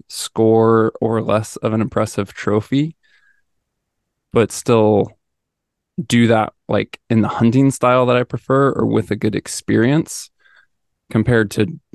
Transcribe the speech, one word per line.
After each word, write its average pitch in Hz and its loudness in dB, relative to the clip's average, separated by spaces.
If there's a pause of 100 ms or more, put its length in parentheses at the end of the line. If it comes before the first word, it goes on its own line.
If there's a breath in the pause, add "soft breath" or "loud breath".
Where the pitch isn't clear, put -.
score 110 2
or 113 -2
less 110 -4
of 110 -4
an 110 0
impressive 104 -4
trophy, 131 -2 (1400)
but 113 2
still 107 2 (960)
do 117 2
that, 110 0 (140)
like, 104 -4 (100)
in 113 2
the 98 0
hunting 131 2
style 123 2
that 123 2
I 123 0
prefer 131 -2
or - -2
with 110 -2
a 104 -2
good 107 -2
experience, - -2 (800 soft breath)
compared 110 0
to 101 -4 (160)